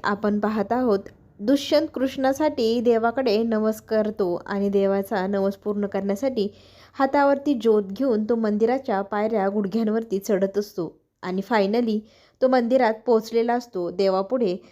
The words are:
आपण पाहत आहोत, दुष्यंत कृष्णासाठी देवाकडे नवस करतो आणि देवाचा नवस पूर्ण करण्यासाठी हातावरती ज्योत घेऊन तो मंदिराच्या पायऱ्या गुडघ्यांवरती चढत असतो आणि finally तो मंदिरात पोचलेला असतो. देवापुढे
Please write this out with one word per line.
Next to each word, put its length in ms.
आपण 360
पाहत 320
आहोत, 280
दुष्यंत 540
कृष्णासाठी 880
देवाकडे 640
नवस 380
करतो 640
आणि 240
देवाचा 580
नवस 280
पूर्ण 300
करण्यासाठी 600
हातावरती 540
ज्योत 300
घेऊन 400
तो 120
मंदिराच्या 680
पायऱ्या 480
गुडघ्यांवरती 680
चढत 380
असतो 420
आणि 200
finally 480
तो 60
मंदिरात 460
पोचलेला 480
असतो. 380
देवापुढे 640